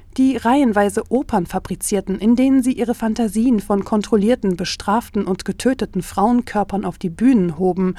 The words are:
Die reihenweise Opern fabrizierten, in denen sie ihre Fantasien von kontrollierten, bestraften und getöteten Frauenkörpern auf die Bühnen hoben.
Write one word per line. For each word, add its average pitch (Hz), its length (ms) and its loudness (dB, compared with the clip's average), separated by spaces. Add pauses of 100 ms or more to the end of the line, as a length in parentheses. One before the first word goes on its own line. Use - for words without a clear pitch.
(180)
Die 262 200 2
reihenweise 226 720 2
Opern 226 360 0
fabrizierten, - 760 -4
in 226 160 4
denen 269 280 4
sie 254 100 0
ihre 240 200 -2
Fantasien 220 680 0
von 202 240 0
kontrollierten, 214 720 0
bestraften 202 680 -4
und 185 200 -4
getöteten 220 560 -2
Frauenkörpern 202 840 -2
auf 175 120 -6
die 190 120 -6
Bühnen 180 480 2
hoben. 185 420 0